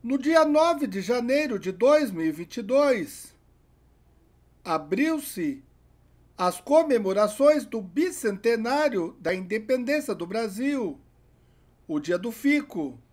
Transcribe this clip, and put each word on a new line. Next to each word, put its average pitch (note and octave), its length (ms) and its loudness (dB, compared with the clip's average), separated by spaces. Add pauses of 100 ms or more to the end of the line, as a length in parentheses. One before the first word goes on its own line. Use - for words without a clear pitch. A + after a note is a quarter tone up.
No B3+ 160 -2
dia D#4 280 4
nove D4+ 420 2
de G3 140 -6
janeiro B3 580 0
de F#3+ 140 -6
dois B3+ 400 4
mil D#3+ 120 -4
e D#3+ 60 2
vinte E3 280 -10
e A#3+ 40 -8
dois, B3 720 0 (1300)
abriu-se F3 1000 -4 (720)
as F3+ 240 -2
comemorações B3+ 1040 2
do A3+ 160 -8
bicentenário A#3 1400 -2
da F3 160 -2
independência A3+ 800 -2
do E3+ 100 -8
Brasil, A3 760 -4 (880)
o D3+ 100 -2
Dia D#3+ 180 -2
do G3+ 140 -4
Fico. A3 680 -2 (160)